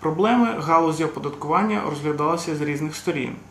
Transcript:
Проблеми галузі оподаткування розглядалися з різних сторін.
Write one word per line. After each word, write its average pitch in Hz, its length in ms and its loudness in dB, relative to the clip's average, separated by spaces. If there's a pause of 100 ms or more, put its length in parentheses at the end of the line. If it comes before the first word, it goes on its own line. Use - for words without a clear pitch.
Проблеми 220 580 2
галузі 160 460 2
оподаткування 156 840 -2
розглядалися 151 640 -2
з 147 40 -4
різних 147 360 -2
сторін. 143 400 -4 (140)